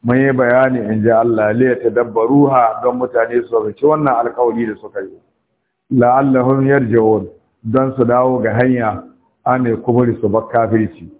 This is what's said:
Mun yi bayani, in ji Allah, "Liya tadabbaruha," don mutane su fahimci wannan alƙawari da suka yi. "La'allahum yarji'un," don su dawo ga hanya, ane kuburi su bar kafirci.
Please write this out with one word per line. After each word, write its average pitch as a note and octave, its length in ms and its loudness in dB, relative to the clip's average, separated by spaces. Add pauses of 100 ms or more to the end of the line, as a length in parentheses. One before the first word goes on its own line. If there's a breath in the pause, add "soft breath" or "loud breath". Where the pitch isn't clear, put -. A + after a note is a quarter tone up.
Mun A#2+ 140 2
yi C3+ 140 2
bayani, B2+ 480 2 (120)
in A2 120 -2
ji A2+ 80 2
Allah, A2 420 2
"Liya B2 220 2
tadabbaruha," A#2+ 1080 0
don B2 160 -2
mutane A#2+ 480 -2
su A#2 80 -6
fahimci G#2+ 300 -4
wannan D3 280 2 (120)
alƙawari A#2 420 -2
da G#2+ 140 -8
suka G#2 200 -14
yi. F2+ 160 -14 (760)
"La'allahum C3 760 2
yarji'un," A2 600 2 (360)
don C3 320 -2
su C3 100 0
dawo B2+ 360 0
ga G#2+ 120 -2
hanya, A#2 500 -2 (420)
ane B2+ 320 0
kuburi A#2+ 440 0
su G#2 80 -2
bar A2 200 -2
kafirci. A2 600 -2 (100)